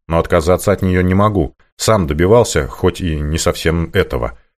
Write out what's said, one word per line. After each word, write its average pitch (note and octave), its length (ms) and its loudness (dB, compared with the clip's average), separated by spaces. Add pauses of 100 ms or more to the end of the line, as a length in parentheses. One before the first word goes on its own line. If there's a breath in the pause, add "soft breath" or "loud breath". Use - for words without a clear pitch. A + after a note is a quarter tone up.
но E2 120 0
отказаться F2 520 2
от F#2 100 0
нее F#2 200 0
не F2+ 120 2
могу. G2+ 420 0 (200)
Сам G2+ 320 0
добивался, F2 600 2
хоть - 340 -4
и D#2+ 180 -4
не D2 180 -4
совсем E2 560 -2
этого. B1+ 440 -4 (220)